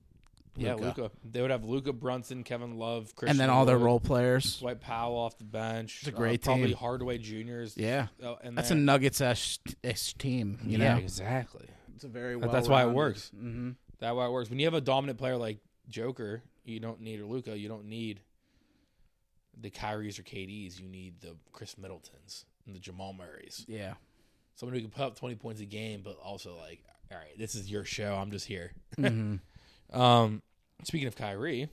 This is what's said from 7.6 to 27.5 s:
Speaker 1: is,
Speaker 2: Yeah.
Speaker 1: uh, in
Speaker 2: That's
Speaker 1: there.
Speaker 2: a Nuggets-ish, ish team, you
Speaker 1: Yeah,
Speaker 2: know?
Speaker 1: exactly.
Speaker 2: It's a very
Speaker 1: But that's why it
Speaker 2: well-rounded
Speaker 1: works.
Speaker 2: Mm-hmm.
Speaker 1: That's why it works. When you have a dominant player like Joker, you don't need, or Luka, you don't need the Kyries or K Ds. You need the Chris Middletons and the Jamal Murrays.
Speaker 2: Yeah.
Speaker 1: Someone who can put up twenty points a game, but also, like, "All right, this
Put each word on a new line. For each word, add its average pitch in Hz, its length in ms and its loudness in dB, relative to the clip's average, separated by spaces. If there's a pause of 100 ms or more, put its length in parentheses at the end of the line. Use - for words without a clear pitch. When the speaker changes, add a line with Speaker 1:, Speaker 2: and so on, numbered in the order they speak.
Speaker 1:
is, 107 140 -10
Speaker 2:
Yeah. 117 320 2 (140)
Speaker 1:
uh, 120 200 -8
in 120 140 -10
Speaker 2:
That's 120 140 0
Speaker 1:
there. 165 80 6
Speaker 2:
a - 20 8
Nuggets-ish, 139 800 4 (220)
ish - 320 -4
team, 120 500 -2
you 110 140 0
Speaker 1:
Yeah, 120 160 6
Speaker 2:
know? 117 60 2
Speaker 1:
exactly. 95 680 -4 (260)
Speaker 2:
It's - 100 -18
a 139 40 -12
very 123 280 -6
Speaker 1:
But 120 160 0
that's 123 160 4
why 131 140 8
it 120 40 6
Speaker 2:
well-rounded 120 100 4
Speaker 1:
works. 139 400 0
Speaker 2:
Mm-hmm. 120 340 -6 (300)
Speaker 1:
That's 117 160 -2
why 123 100 0
it 120 60 -2
works. 120 180 -2
When 127 80 -4
you 147 80 4
have 165 80 2
a 156 60 2
dominant 131 380 2
player 127 180 -2
like 110 220 -4 (300)
Joker, 113 540 -6 (220)
you 113 160 -8
don't 113 200 -8
need, 110 200 -10
or 104 60 -10
Luka, 117 300 -6
you 104 120 -8
don't 107 180 -12
need 110 340 -8 (1400)
the 107 100 -14
Kyries 107 480 -6
or 95 40 -16
K 98 240 -10
Ds. 95 340 -12
You 92 80 -16
need 92 320 -16
the 85 160 -18 (160)
Chris - 240 -16
Middletons 92 680 -18 (220)
and 101 80 -16
the 90 60 -16
Jamal 95 320 -12
Murrays. 92 560 -16
Speaker 2:
Yeah. 104 260 -8 (600)
Speaker 1:
Someone 123 200 -10
who 127 60 -4
can 110 100 -8
put 139 120 -6
up 123 160 -4
twenty 123 160 -8
points 110 260 -10
a 104 60 -10
game, 107 360 -8
but 95 200 -14
also, 95 340 -12
like, 82 260 -16 (300)
"All 92 60 -12
right, 78 200 -18
this 110 160 -6